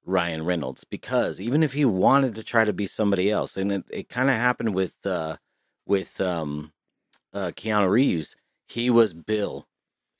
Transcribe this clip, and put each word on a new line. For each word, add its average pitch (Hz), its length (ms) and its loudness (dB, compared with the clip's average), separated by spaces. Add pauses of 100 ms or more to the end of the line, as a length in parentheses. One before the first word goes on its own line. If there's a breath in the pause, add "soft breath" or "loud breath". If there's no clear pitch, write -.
Ryan 85 400 -2
Reynolds 78 400 -4
because 98 560 -4
even 135 240 2
if 131 80 -2
he 147 120 0
wanted 117 520 2
to 107 80 -10
try 113 200 2
to 107 80 2
be 95 140 -2
somebody 98 420 2
else, 87 280 -2
and 98 160 0
it, 98 180 -2
it - 180 -8
kinda 131 240 0
happened 117 440 0
with, 95 180 0 (100)
uh, 82 320 -2 (500)
with, 95 340 -2
um, 76 520 -2 (600)
uh, 98 180 -4
Keanu 104 400 0
Reeves, 104 460 2 (320)
he 120 220 -4
was 113 240 6
Bill, 85 520 -4 (540)